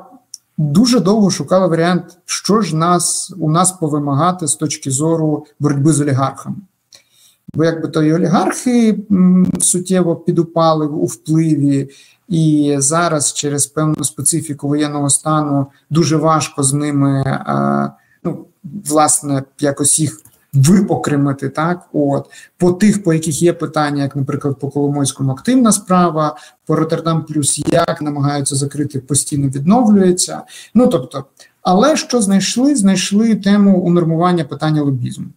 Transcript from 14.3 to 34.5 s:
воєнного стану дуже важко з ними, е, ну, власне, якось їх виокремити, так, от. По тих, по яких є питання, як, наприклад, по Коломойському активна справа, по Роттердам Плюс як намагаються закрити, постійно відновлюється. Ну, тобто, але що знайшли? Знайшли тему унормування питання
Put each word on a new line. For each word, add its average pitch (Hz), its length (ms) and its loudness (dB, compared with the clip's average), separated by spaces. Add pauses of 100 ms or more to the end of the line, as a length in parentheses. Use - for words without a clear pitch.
воєнного 147 420 -2
стану 147 580 0 (220)
дуже 156 280 2
важко 151 460 0
з 135 100 -2
ними, 139 540 0
е, 71 640 -2 (320)
ну, 170 220 -8 (180)
власне, 147 800 -2 (160)
якось 143 400 0
їх 151 220 -4 (320)
виокремити, 143 960 2
так, 175 440 -4
от. 143 360 -2 (280)
По 180 140 2
тих, 202 320 2
по 165 100 2
яких 160 280 -2
є 170 120 4
питання, 147 500 -4
як, 135 120 -4
наприклад, 135 440 -4
по 139 100 -6
Коломойському 143 600 -2
активна 240 400 2
справа, 165 640 0 (300)
по 160 100 0
Роттердам 160 480 -2
Плюс 151 440 -4
як 165 340 0
намагаються 143 540 -2
закрити, 139 440 -4
постійно 139 480 -2
відновлюється. 185 920 2 (320)
Ну, 247 140 6
тобто, 139 360 -4 (380)
але 233 360 4
що - 240 -2
знайшли? 202 540 2
Знайшли 202 600 2
тему 196 440 4
унормування 175 640 2
питання 151 380 -2